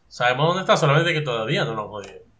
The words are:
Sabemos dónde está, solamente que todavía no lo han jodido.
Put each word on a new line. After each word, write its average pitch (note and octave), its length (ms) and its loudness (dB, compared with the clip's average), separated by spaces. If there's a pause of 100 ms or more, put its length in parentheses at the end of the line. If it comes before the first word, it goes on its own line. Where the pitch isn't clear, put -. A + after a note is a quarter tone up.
Sabemos B2+ 400 0
dónde F3+ 140 0
está, G3+ 140 2
solamente D#3+ 360 4
que D#3 80 -2
todavía C3+ 440 -2
no A#2 100 -6
lo G#2+ 80 -6
han G2+ 60 -10
jodido. G2+ 320 -14 (200)